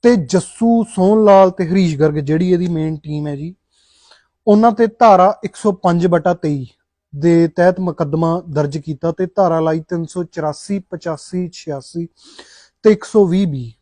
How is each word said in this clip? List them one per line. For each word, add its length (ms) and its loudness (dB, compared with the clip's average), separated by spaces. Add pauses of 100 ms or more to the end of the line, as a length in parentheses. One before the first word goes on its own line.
ਤੇ 140 4
ਜੱਸੂ, 680 -2
ਸੋਹਣ 400 2
ਲਾਲ 260 6
ਤੇ 160 -6
ਹਰੀਸ਼ 300 0
ਗਰਗ, 180 0
ਜਿਹੜੀ 380 -2
ਇਹਦੀ 160 -2
ਮੇਨ 280 -4
ਟੀਮ 300 -10
ਹੈ 100 -8
ਜੀ, 180 -12 (920)
ਉਹਨਾਂ 260 4
ਤੇ 140 0
ਧਾਰਾ 580 4
ਇੱਕ 120 -8
ਸੌ 160 -2
ਪੰਜ 340 0
ਬਟਾ 280 0
ਤੇਈ 320 -6 (500)
ਦੇ 320 2
ਤਹਿਤ 320 0
ਮੁਕੱਦਮਾ 680 -4
ਦਰਜ 300 -4
ਕੀਤਾ 340 -8
ਤੇ 140 -6
ਧਾਰਾ 340 0
ਲਾਈ 200 -2
ਤਿੰਨ 240 -8
ਸੌ 200 -8
ਚੁਰਾਸੀ, 540 -8
ਪਚਾਸੀ, 720 -10
ਛਿਆਸੀ 600 -12 (760)
ਤੇ 100 6
ਇੱਕ 120 -2
ਸੌ 220 2
ਵੀਹ 200 0
ਬੀ। 360 -8